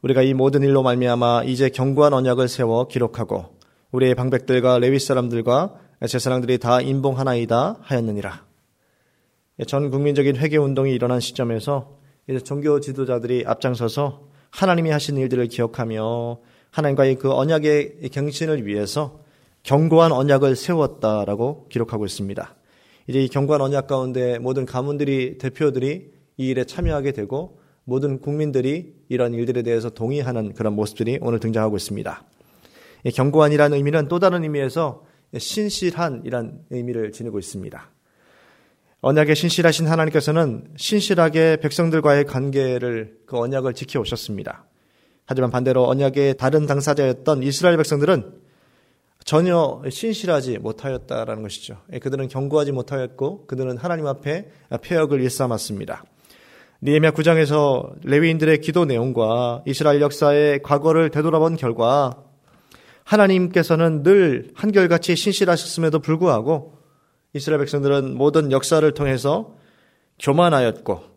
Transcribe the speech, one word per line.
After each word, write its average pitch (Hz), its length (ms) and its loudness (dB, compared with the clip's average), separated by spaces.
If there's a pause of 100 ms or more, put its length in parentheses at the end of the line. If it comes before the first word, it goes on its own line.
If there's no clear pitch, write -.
"우리가 131 180 2
이 135 140 4
모든 135 280 2
일로 139 200 4
말미암아 120 600 2
이제 131 260 0
견고한 139 420 2
언약을 127 360 2
세워 120 380 0
기록하고 110 720 -4 (360)
우리의 127 220 4
방백들과 127 640 2
레위 127 200 2
사람들과 123 760 0 (320)
제사장들이 127 520 -2
다 123 240 2
임봉하나이다." 131 960 -2
하였느니라. 104 640 -6 (1160)
예, 135 40 -4
전 139 240 -2
국민적인 139 480 0
회개 151 220 0
운동이 135 340 0
일어난 123 280 0
시점에서 123 760 -4 (320)
이제 131 120 -4
종교 143 380 0
지도자들이 127 680 -2
앞장서서 123 840 -4 (220)
하나님이 170 400 0
하신 147 260 -2
일들을 127 300 0
기억하며 117 960 -4 (320)
하나님과의 139 420 2
그 135 180 -2
언약의 147 800 0
갱신을 143 540 -4
위해서 104 560 -6 (400)
견고한 160 500 4
언약을 135 440 4
세웠다라고 120 1120 -2
기록하고 110 340 -4
있습니다. 98 520 -10 (520)
이제 131 120 0
이 131 60 2
견고한 139 340 0
언약 139 280 -2
가운데 127 500 -2
모든 127 260 -4
가문들이, 139 760 -4
대표들이 135 720 -4 (240)
이 131 120 -4
일에 127 140 -2
참여하게 147 480 -4
되고 131 480 -8 (240)
모든 135 380 -2
국민들이 147 760 -2 (140)
이런 120 260 0
일들에 120 280 -2
대해서 117 280 -2
동의하는 117 640 -4
그런 107 200 -2
모습들이 110 460 -4
오늘 117 200 -2
등장하고 110 360 -2
있습니다. 101 480 -8 (800)
이 127 80 -2
견고한이라는 147 680 2
의미는 147 300 0
또 175 140 -2
다른 180 240 2
의미에서 147 580 -4 (340)
신실한이란 165 1200 -6 (100)
의미를 120 400 -6
지니고 107 300 -8
있습니다. - 500 -14 (1120)
언약에 151 340 4
신실하신 160 540 2
하나님께서는 156 880 0
신실하게 165 800 2
백성들과의 151 720 2
관계를, 127 1000 -4
그 127 100 -8
언약을 127 380 -2
지켜오셨습니다. - 920 -8 (600)
하지만 127 240 -2
반대로 127 380 2
언약의 135 480 2
다른 147 300 2
당사자였던 139 760 0
이스라엘 156 360 2
백성들은 151 760 0 (720)
전혀 165 640 2
신실하지 151 720 -4
못하였다라는 113 840 -8
것이죠. - 340 -16 (140)
예, 127 80 -10
그들은 135 260 -6
견고하지 143 460 -2
못하였고 135 760 -6
그들은 127 300 -6
하나님 160 320 -4
앞에 143 420 -6 (320)
폐역을 147 380 0
일삼았습니다. 120 840 -4 (760)
느헤미야 151 320 4
구 160 100 -2
장에서 147 680 2 (100)
레위인들의 156 580 2
기도 170 240 2
내용과 120 800 0
이스라엘 143 360 2
역사의 147 640 4
과거를 156 460 2
되돌아본 156 440 2
결과 123 640 0 (840)
하나님께서는 175 1000 2
늘 156 520 4
한결같이 180 600 2
신실하셨음에도 165 840 0
불구하고 156 800 0 (540)
이스라엘 151 280 -2
백성들은 139 560 0
모든 147 340 2
역사를 151 420 2
통해서 143 640 -2 (640)
교만하였고 139 800 2 (160)